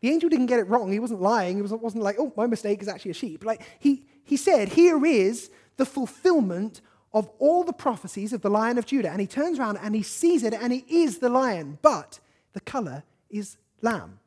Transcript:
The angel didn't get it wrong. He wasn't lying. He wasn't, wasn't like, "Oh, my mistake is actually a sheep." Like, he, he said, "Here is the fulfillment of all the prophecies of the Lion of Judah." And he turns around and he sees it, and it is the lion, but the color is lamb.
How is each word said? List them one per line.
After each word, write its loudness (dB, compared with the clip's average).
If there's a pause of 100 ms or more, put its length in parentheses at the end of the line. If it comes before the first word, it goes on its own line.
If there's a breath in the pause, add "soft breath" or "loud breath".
The 0
angel 2
didn't 2
get 2
it -2
wrong. 0
He 0
wasn't -6
lying. 2
He -2
wasn't, -6
wasn't -6
like, -2
"Oh, 0
my 0
mistake -2
is -8
actually -10
a -8
sheep." -10
Like, -6 (160 loud breath)
he, 2 (180 soft breath)
he -2
said, 2
"Here 6
is 2 (280 soft breath)
the 2
fulfillment 0 (300 soft breath)
of 0 (120)
all 4
the -4
prophecies -6
of -6
the 0
Lion 2
of -2
Judah." -2
And -6
he 0
turns -2
around -4
and -4
he -2
sees 0
it, 0
and -2
it -4
is 2
the 0
lion, -2
but 2 (340)
the -10
color -8 (280)
is -10 (240)
lamb. -6